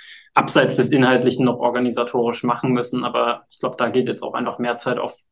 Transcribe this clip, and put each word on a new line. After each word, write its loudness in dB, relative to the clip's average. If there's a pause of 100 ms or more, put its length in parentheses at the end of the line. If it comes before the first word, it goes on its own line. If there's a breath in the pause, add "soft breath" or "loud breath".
(340 loud breath)
abseits 2
des 2
Inhaltlichen 4
noch 0
organisatorisch -2
machen 0
müssen. -2
Aber -2
ich -20
glaub, -6
da 0
geht 0
jetzt -6
auch -6
einfach -6
mehr -2
Zeit -4
auf -6 (180)